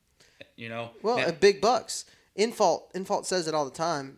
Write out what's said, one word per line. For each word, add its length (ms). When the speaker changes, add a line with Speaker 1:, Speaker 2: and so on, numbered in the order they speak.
Speaker 1:
you 120
know? 200
Speaker 2:
Well, 140
Speaker 1:
Now 100
Speaker 2:
uh, 60
big 280
bucks. 440
Infault, 560
Infault 320
says 220
it 60
all 100
the 80
time. 460